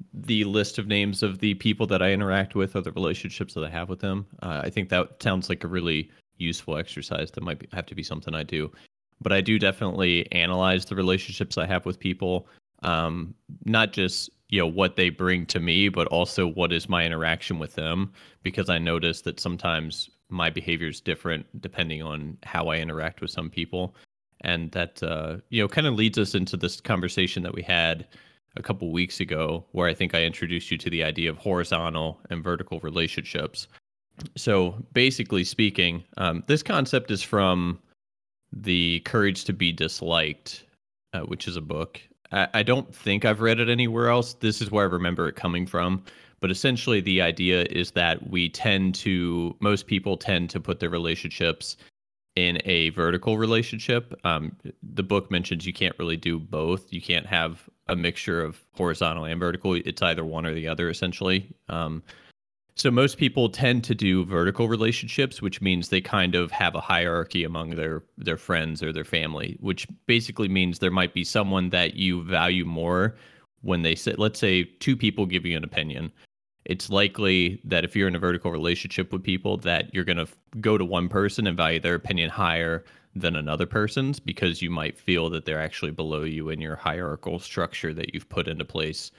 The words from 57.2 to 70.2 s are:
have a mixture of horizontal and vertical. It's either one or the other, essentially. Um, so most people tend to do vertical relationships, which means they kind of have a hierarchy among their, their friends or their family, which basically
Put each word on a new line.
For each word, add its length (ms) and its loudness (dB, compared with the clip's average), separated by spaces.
have 420 -2
a 80 0
mixture 440 -2
of 220 -6
horizontal 480 0
and 160 -4
vertical. 340 0
It's 280 -2
either 220 2
one 220 -4
or 80 -2
the 140 -4
other, 200 0
essentially. 640 0
Um, 340 -4
so 160 4
most 260 4
people 300 4
tend 360 2
to 100 0
do 300 4
vertical 440 2
relationships, 720 0
which 180 -4
means 280 2
they 120 4
kind 360 2
of 160 0
have 240 2
a 40 -4
hierarchy 600 0
among 280 -4
their, 340 -4
their 200 -2
friends 480 -2
or 80 -2
their 120 -6
family, 540 -2
which 300 -4
basically 420 2